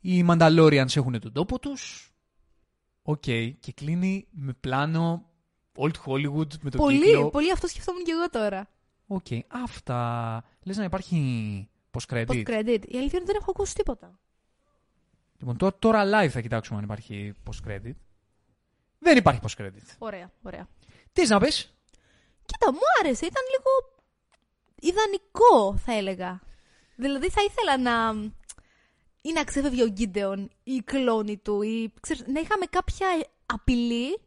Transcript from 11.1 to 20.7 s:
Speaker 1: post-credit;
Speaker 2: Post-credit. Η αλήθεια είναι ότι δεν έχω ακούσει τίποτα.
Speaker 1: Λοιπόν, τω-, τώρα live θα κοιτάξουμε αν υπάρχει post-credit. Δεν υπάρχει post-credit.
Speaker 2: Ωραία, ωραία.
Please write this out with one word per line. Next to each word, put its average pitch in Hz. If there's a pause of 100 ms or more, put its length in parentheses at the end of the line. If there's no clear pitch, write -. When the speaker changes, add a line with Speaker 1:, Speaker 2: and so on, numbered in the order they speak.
Speaker 1:
post-credit; 117
Speaker 2:
Post-credit. 214
Η -
αλήθεια -
είναι 277
ότι 359
δεν 392
έχω 415
ακούσει 381
τίποτα. 202 (1200)
Speaker 1:
Λοιπόν, 123
τω-, 190
τώρα 220 (200)
live 151
θα 123
κοιτάξουμε 110
αν 104
υπάρχει 104 (160)
post-credit. 107 (1040)
Δεν 320
υπάρχει 156
post-credit. 101 (160)
Speaker 2:
Ωραία, 196 (120)
ωραία. 185 (440)